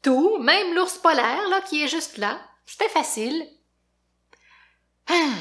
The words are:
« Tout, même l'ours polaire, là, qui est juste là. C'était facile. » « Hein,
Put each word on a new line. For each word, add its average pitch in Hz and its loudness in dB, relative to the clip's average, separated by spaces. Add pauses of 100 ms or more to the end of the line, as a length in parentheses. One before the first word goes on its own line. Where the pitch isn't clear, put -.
« - -
Tout, 311 4
même 339 2
l'ours 359 0
polaire, 302 2
là, 381 0
qui 302 -4
est 285 -2
juste 311 -6
là. 208 -6 (260)
C'était - -4
facile. » « 285 -4 (1600)
Hein, 320 2